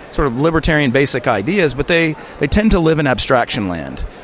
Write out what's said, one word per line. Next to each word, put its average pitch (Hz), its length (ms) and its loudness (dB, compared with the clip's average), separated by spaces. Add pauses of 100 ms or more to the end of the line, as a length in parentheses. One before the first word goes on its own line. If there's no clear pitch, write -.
(120)
sort 151 160 0
of 120 120 -4
libertarian 151 520 2
basic 135 360 0
ideas, 131 460 0
but 139 140 -4
they, 165 280 0 (240)
they 147 80 0
tend 214 240 4
to 190 80 4
live 160 200 2
in 147 80 0
abstraction 117 600 0
land. 73 360 -8 (200)